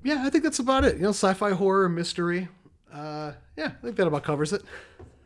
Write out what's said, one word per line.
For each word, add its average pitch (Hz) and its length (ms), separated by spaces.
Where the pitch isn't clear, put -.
yeah, 269 240
I 277 40
think 294 120
that's 320 160
about 262 260
it. 156 120
You 151 60
know, 208 80
sci-fi 202 420
horror 190 360
mystery. 175 600
Uh, 151 400
yeah, 302 100
I - 180
think 233 100
that 180 140
about 147 160
covers 151 280
it. 165 100